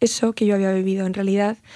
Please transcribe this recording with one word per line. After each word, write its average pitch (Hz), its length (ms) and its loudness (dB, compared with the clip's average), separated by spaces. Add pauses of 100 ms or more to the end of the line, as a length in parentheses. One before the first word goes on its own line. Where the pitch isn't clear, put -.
eso 226 320 0
que 220 140 0
yo 208 100 2
había 190 160 0
vivido 190 340 -2
en 185 80 -4
realidad 202 440 0 (180)